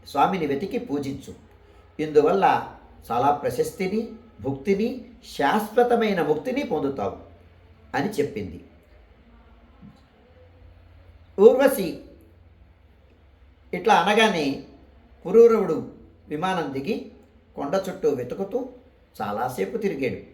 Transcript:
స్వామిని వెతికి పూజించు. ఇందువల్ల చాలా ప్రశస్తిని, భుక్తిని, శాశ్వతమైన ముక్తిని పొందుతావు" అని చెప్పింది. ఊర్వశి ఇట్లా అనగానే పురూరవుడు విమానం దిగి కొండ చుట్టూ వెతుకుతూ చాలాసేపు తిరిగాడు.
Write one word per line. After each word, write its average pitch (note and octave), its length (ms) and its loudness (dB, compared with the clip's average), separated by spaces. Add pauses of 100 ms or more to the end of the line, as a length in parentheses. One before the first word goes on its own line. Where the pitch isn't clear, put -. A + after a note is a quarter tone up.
స్వామిని D#3+ 380 0
వెతికి F#3+ 340 -4
పూజించు. C3+ 540 -8 (720)
ఇందువల్ల D3+ 680 2 (380)
చాలా B2 200 2
ప్రశస్తిని, F#3+ 760 -2 (340)
భుక్తిని, G3 600 -2 (360)
శాశ్వతమైన G#3+ 840 2
ముక్తిని D#3 420 -2
పొందుతావు" C3+ 720 -6 (600)
అని D3 140 -2
చెప్పింది. G2 540 -6 (2750)
ఊర్వశి A#3+ 600 6 (1700)
ఇట్లా F3+ 200 2
అనగానే F#3 680 2 (640)
పురూరవుడు G3 680 6 (380)
విమానం D#3+ 440 -4
దిగి C3+ 380 -6 (440)
కొండ C#3+ 340 -2
చుట్టూ D#3+ 200 -2
వెతుకుతూ F#3+ 600 -4 (520)
చాలాసేపు C3 560 -4
తిరిగాడు. C3+ 440 -4 (120)